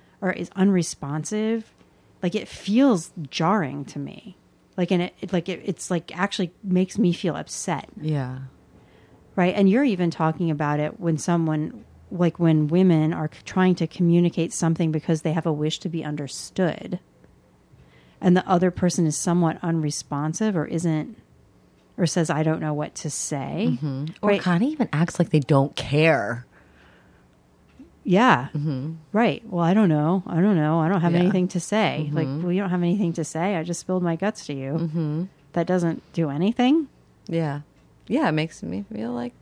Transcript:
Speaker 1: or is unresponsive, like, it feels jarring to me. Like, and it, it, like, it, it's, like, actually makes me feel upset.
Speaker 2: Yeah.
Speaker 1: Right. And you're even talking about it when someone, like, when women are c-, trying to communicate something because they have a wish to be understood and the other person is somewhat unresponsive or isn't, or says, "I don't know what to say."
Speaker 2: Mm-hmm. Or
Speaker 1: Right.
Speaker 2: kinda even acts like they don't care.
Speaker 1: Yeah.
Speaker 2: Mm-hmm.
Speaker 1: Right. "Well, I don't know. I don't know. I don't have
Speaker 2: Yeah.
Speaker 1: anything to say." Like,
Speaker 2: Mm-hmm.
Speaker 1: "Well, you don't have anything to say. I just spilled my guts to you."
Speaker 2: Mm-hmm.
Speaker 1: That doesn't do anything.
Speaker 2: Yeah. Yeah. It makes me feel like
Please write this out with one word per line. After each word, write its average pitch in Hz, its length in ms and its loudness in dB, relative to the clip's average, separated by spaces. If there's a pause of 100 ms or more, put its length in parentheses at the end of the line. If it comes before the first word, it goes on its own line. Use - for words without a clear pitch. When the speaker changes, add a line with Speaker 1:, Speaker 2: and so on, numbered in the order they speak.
(220)
Speaker 1:
or 185 100 0
is 175 240 -8
unresponsive, 196 1160 0 (500)
like, 175 120 0
it 208 140 -4
feels 220 640 2 (200)
jarring 160 540 0
to 139 140 -12
me. - 380 -12 (380)
Like, 180 160 -2
and 180 120 2
it, 175 180 -6
it, 180 140 -6
like, 175 160 -2
it, 175 160 -8
it's, - 240 -6
like, 170 280 -4
actually 190 320 -2 (140)
makes 185 340 0
me 180 140 4
feel 170 240 -2
upset. - 540 -8 (100)
Speaker 2:
Yeah. 139 380 -4 (1000)
Speaker 1:
Right. 185 180 2
And 196 140 4
you're 240 160 4
even 180 260 2
talking 160 400 0
about 147 300 0
it 151 180 -4
when 165 200 0
someone, 160 640 -2 (260)
like, 170 280 0
when 160 300 4
women 165 440 4
are 160 180 -4
c-, - 140 -18
trying 185 320 2
to 165 100 -2
communicate 170 640 2
something 165 400 0
because 156 320 -2
they 156 120 -2
have 165 100 -2
a 165 80 0
wish 151 280 -2
to 175 100 -6
be 160 120 -6
understood 151 960 -4 (1200)
and 180 180 4
the 180 120 0
other 180 220 4
person 175 360 0
is 151 100 0
somewhat 170 460 0
unresponsive 160 920 -2
or 156 80 0
isn't, 160 540 -2 (800)
or 180 80 2
says, 165 240 0
"I 151 140 0
don't 160 160 0
know 156 120 -4
what 151 240 -6
to - 140 -6
say." 143 640 -4
Speaker 2:
Mm-hmm. 135 320 -4 (180)
Or 208 80 2
Speaker 1:
Right. 202 120 2
Speaker 2:
kinda 180 240 2
even 311 260 -2
acts 160 260 0
like 175 120 2
they 151 100 4
don't 139 360 2
care. 127 720 2 (1600)
Speaker 1:
Yeah. 185 500 4
Speaker 2:
Mm-hmm. 147 380 -2 (200)
Speaker 1:
Right. 214 360 0
"Well, 175 160 -2
I 170 100 4
don't 208 140 6
know. 160 380 2
I 170 140 0
don't 202 160 4
know. 156 240 2
I 156 80 2
don't 190 120 2
have 170 120 2
Speaker 2:
Yeah. 175 80 4
Speaker 1:
anything 180 280 2
to 180 120 -2
say." 151 520 0
Like, 151 140 0
Speaker 2:
Mm-hmm. 156 160 -4
Speaker 1:
"Well, 175 100 -2
you 185 80 0
don't 196 100 -4
have 180 120 0
anything 175 320 2
to 160 100 -4
say. 180 320 -2
I 160 60 -2
just 170 180 -6
spilled 185 220 -2
my 170 140 0
guts 196 300 -4
to 151 80 -8
you." 135 180 -6
Speaker 2:
Mm-hmm. 160 500 -2 (300)
Speaker 1:
That 170 140 -2
doesn't 175 360 0 (100)
do 160 180 -2
anything. 240 580 2 (400)
Speaker 2:
Yeah. 151 320 -2 (480)
Yeah. 262 200 0
It 156 40 2
makes 156 300 -4
me 185 300 -8
feel 220 200 -6
like 240 300 -8